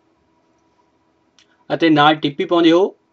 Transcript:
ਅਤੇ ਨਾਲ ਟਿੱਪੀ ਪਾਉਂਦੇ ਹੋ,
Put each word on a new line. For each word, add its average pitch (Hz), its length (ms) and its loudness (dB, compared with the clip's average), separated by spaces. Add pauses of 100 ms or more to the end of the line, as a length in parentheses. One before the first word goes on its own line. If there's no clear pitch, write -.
(1700)
ਅਤੇ 165 160 -2
ਨਾਲ 151 260 2
ਟਿੱਪੀ 151 300 -8
ਪਾਉਂਦੇ 170 260 0
ਹੋ, 180 240 0 (180)